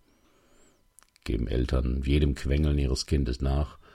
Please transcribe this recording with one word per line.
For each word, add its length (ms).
Geben 240
Eltern 560
jedem 320
Quengeln 420
ihres 280
Kindes 340
nach, 380